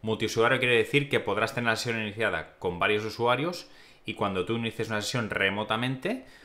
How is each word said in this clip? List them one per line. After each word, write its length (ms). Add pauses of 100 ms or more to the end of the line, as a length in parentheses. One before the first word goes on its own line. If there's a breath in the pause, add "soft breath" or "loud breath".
Multiusuario 560
quiere 180
decir 320
que 100
podrás 360
tener 160
la 40
sesión 240
iniciada 600
con 180
varios 260
usuarios 640 (380 loud breath)
y 80
cuando 320
tú 120
inicies 320
una 120
sesión 300
remotamente, 960 (180 loud breath)